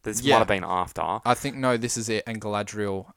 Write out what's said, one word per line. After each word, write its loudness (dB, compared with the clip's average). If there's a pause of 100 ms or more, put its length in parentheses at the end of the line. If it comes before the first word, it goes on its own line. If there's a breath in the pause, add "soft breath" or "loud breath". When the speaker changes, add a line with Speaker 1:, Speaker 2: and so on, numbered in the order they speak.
Speaker 1:
this -4
Speaker 2:
Yeah. 6
Speaker 1:
might 8
have 4
been 2
after. -2
Speaker 2:
I 4
think, -4
no, 2
this -2
is -4
it, -2
and -6
Galadriel, -4 (100)